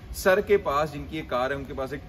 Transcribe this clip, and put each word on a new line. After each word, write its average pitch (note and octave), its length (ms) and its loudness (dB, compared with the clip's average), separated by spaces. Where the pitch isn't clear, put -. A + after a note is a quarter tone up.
Sir G3 280 4
के G3+ 160 4
पास D3+ 340 0
जिनकी C#3+ 240 -8
ये D#3+ 60 -4
कार C3 300 -2
है, C#3 60 -2
उनके C#3 160 -8
पास C3+ 200 -4
एक C#3+ 160 -8